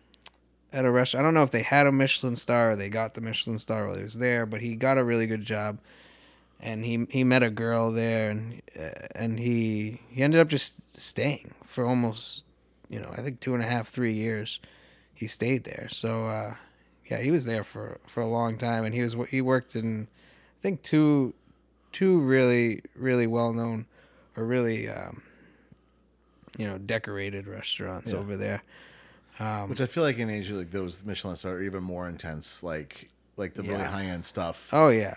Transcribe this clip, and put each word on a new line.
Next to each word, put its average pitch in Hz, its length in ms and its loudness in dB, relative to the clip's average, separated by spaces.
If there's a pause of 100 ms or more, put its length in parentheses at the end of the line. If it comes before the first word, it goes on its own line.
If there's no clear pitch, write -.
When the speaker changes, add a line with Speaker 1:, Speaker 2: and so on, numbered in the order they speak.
(720)
Speaker 1:
at 131 140 2
a 127 60 6
restaurant. 127 320 4
I 156 40 6
don't 165 60 4
know 156 100 8
if 131 80 2
they 113 120 2
had 143 220 6
a 143 60 6
Michelin 135 460 2
star 120 340 2
or 107 60 2
they 98 120 -4
got 110 240 -2
the 123 80 -10
Michelin 113 380 -4
star 107 280 -4
while 95 100 -6
he 98 60 -6
was 107 160 -10
there, 120 260 2
but 107 160 -6
he 117 160 -4
got 131 200 4
a 131 60 4
really 117 240 2
good 110 160 -2
job. 107 360 -4 (800)
And 110 260 -6
he, 117 240 0
he 131 160 2
met 127 180 8
a 117 60 4
girl 113 420 0
there, 113 380 2
and, 110 320 -6 (180)
uh, 80 100 -8 (260)
and 113 220 -4
he, 113 640 0 (100)
he 127 140 0
ended 156 160 6
up 165 80 8
just - 500 -4
staying - 560 -4 (120)
for 127 200 -2
almost, 120 600 -2 (440)
you 110 120 -8
know, - 100 -12
I - 100 -12
think 127 200 -8
two 131 120 -2
and 123 80 0
a 113 40 -2
half, 117 240 -2
three 120 240 -2
years. 110 480 -4 (520)
He 117 140 -8
stayed 120 380 -2
there. - 260 -10
So, 113 360 -4
uh, 107 260 -4 (560)
yeah, 117 80 -4
he 123 140 0
was 165 120 2
there 113 220 -2
for, 107 420 -12
for - 140 -4
a 113 60 0
long 113 300 0
time, 117 280 0
and 110 100 -2
he 123 60 0
was, 117 120 -2 (160)
he 131 120 0
worked 127 340 2
in, 110 320 -2 (520)
I - 20 -20
think, 196 220 -2
two, 147 500 4 (580)
two 185 300 6
really, 123 600 6 (140)
really 123 320 2
well-known 117 580 0 (520)
or 113 80 -4
really, 113 420 0
um, - 340 -10 (1400)
you 110 100 -4
know, 98 100 -6
decorated 101 680 -6
restaurants 98 680 -8
Speaker 2:
Yeah. 95 60 -4
Speaker 1:
over 101 180 -8
there. 101 260 -4 (760)
Um, 107 300 -4
Speaker 2:
Which 127 120 -4
I 131 60 0
feel 165 160 -2
like 135 160 2
in 113 100 -2
Asia, 104 240 -4
like, 90 180 -8
those 92 320 -6
Michelin 98 320 -6
stars 92 240 -8
are 95 40 -4
even 95 200 -6
more 90 240 -6
intense, 82 560 -10
like, 78 460 -8 (260)
like, 95 200 -8
the 101 80 -8
really 98 160 -4
Speaker 1:
Yeah. 92 100 -4
Speaker 2:
high-end 92 360 -6
stuff. - 460 -6
Speaker 1:
Oh, 156 180 8
yeah. 110 280 2